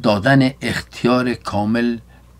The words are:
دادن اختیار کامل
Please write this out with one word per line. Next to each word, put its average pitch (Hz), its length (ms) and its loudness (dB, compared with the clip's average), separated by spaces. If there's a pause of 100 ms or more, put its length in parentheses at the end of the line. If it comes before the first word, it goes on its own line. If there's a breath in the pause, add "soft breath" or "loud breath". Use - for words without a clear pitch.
دادن 131 480 4 (120)
اختیار 120 720 -2
کامل 117 640 -2 (420 soft breath)